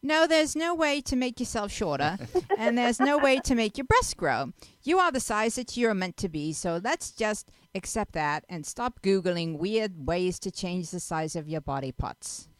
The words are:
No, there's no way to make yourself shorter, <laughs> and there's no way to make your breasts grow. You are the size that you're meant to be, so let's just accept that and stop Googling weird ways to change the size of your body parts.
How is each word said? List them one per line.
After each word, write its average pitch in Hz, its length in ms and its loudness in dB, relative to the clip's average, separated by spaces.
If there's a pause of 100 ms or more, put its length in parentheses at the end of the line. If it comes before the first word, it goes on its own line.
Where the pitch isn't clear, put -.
No, 311 240 4
there's 311 300 4
no 330 180 0
way 294 280 2
to - 160 -4
make 247 240 -2
yourself 214 320 -4
shorter, 151 440 0 (200)
<laughs> 370 200 0
and 233 200 2
there's 240 240 2
no 277 160 4
way 277 220 6
to 269 140 0
make 226 240 2
your 269 80 -4
breasts 480 280 4
grow. 135 400 -2 (280)
You 320 160 2
are 359 140 6
the 262 80 -2
size 220 360 0
that - 200 -8
you're 233 180 4
meant 185 240 -2
to 196 120 -4
be, 156 240 -4
so 170 280 -2
let's 262 300 -4
just 214 400 -4 (240)
accept 202 380 -6
that 151 340 -2
and 170 180 -8
stop - 360 -6
Googling 175 560 0
weird 190 500 -2
ways 180 320 0
to 196 120 -8
change 180 400 -6
the 180 100 -8
size 160 340 -4
of 156 140 -8
your 160 100 -4
body 135 320 -6
parts. - 560 -8 (120)